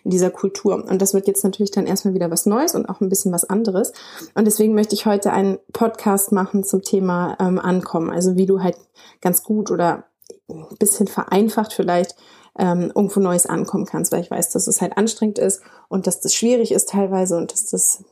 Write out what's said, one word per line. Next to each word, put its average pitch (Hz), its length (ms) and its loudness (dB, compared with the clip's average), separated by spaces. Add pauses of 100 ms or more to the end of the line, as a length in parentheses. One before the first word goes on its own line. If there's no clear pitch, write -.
in 185 80 -2
dieser 185 180 4
Kultur. 190 460 0
Und 196 260 0
das 196 120 2
wird 196 140 0
jetzt 196 180 2
natürlich 196 260 0
dann 220 160 0
erstmal 190 260 0
wieder 175 160 0
was 170 160 -2
Neues 247 300 2
und - 140 -2
auch 190 100 -10
ein 196 80 0
bisschen 190 240 0
was 170 180 -2
anderes. 202 440 0 (420)
Und 220 100 4
deswegen 214 300 4
möchte 214 200 2
ich - 100 -4
heute 202 260 2
einen 196 280 0 (120)
Podcast 214 640 0
machen 196 320 0
zum 190 160 0
Thema, 180 580 0
ähm, 185 180 2
Ankommen. 180 520 -2
Also 180 260 0
wie 190 100 4
du 190 160 2
halt 180 140 0 (460)
ganz 180 220 0
gut 214 280 -2
oder 170 320 0 (460)
ein 160 280 -16
bisschen 202 300 2
vereinfacht 214 640 0
vielleicht, 185 440 0 (440)
ähm, 175 360 0
irgendwo 202 240 2
Neues 180 260 2
ankommen 196 400 -4
kannst, 160 260 -4
weil 170 100 0
ich 175 100 -10
weiß, - 180 -2
dass - 180 -2
es - 140 -2
halt - 160 -4
anstrengend 214 420 0
ist 190 220 0 (280)
und 190 180 -2
dass 180 140 -2
das - 120 -2
schwierig 233 380 2
ist - 180 0
teilweise 190 480 0
und 160 140 -4
dass - 160 -6
das - 440 -2